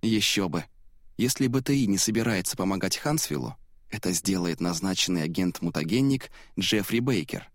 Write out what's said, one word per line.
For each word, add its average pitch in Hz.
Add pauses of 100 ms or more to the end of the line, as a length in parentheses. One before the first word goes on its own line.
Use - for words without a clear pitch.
Еще 104
бы. 82 (520)
Если 123
Б 127
Т 139
И 131
не 98
собирается 110
помогать 95
Хансвиллу, 107 (340)
это 98
сделает 87
назначенный 87
агент-мутагенник 90 (300)
Джеффри 107
Бейкер. 104